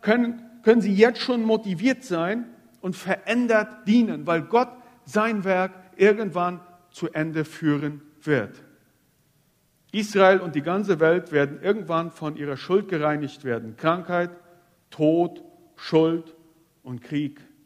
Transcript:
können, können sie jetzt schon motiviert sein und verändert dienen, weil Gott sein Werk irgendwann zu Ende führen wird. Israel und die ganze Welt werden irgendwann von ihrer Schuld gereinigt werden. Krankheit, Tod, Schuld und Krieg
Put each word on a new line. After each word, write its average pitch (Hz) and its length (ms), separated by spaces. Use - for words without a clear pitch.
können, 233 400
können 226 180
sie 196 120
jetzt 220 280
schon 240 220
motiviert 220 640
sein 185 420
und 185 160
verändert 214 880
dienen, 202 400
weil 165 160
Gott 240 280
sein 214 400
Werk 190 280
irgendwann 180 640
zu - 220
Ende 156 320
führen 147 560
wird. 131 400
Israel 196 480
und 175 140
die 147 80
ganze 185 360
Welt 165 340
werden 143 300
irgendwann 170 480
von 156 260
ihrer 143 200
Schuld 196 320
gereinigt 147 560
werden. 113 320
Krankheit, 175 540
Tod, 165 540
Schuld 165 580
und 123 200
Krieg 147 380